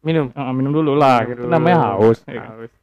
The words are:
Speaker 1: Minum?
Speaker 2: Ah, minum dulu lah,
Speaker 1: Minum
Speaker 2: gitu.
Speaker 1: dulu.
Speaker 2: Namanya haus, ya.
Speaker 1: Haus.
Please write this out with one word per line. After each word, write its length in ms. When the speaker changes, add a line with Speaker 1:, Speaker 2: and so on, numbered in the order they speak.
Speaker 1:
Minum? 320
Speaker 2:
Ah, 160
minum 160
dulu 240
lah, 320
Speaker 1:
Minum 80
Speaker 2:
gitu. 100
Speaker 1:
dulu. 80
Speaker 2:
Namanya 260
haus, 320
ya. 240
Speaker 1:
Haus. 160